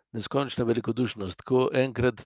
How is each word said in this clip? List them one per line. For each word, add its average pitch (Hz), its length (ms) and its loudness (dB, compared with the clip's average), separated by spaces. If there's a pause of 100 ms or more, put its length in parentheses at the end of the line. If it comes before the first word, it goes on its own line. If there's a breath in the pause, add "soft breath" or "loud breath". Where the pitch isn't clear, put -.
(160 soft breath)
neskončna 127 480 -2
velikodušnost. 113 800 -2
Ko 127 300 4
enkrat 123 520 0